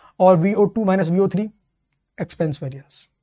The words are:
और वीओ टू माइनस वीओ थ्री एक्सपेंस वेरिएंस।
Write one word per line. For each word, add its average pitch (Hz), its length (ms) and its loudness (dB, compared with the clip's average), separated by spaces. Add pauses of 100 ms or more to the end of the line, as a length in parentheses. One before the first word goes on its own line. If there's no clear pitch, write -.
(200)
और 185 160 6
वीओ 196 300 2
टू 214 180 -2
माइनस 190 240 0
वीओ 190 200 2
थ्री 208 200 -4 (720)
एक्सपेंस - 440 -6
वेरिएंस। 135 440 -14 (160)